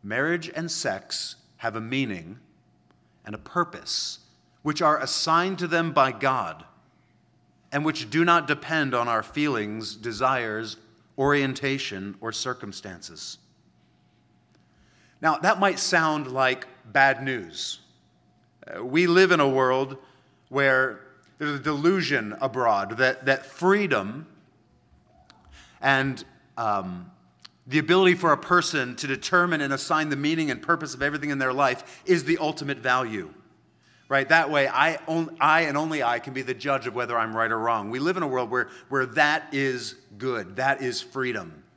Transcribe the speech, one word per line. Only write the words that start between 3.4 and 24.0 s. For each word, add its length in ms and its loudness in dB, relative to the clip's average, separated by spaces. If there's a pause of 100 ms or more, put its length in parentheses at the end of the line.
which 180 -2
are 180 4
assigned 580 0
to 80 -4
them 280 0
by 180 4
God, 540 -2 (1040)
and 140 -2
which 240 -4
do 160 2
not 220 4
depend 460 -2
on 140 0
our 160 0
feelings, 720 -4
desires, 800 -4 (420)
orientation, 1000 0
or 140 -8
circumstances. 1040 -10 (1800)
Now, 160 2
that 200 2
might 220 2
sound 540 0
like 340 0 (240)
bad 320 4
news. 560 -6 (880)
Uh, 160 -10
we 240 4
live 240 8
in 80 6
a 80 6
world 480 2 (540)
where 500 2 (380)
there's 240 -4
a 20 -16
delusion 760 0
abroad 560 0
that, 280 2
that 200 2
freedom 840 0 (1500)